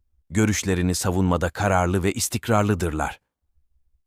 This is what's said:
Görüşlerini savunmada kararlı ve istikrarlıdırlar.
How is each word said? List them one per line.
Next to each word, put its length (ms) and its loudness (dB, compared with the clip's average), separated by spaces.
Görüşlerini 640 0
savunmada 560 0
kararlı 520 0
ve 100 0
istikrarlıdırlar. 1080 -2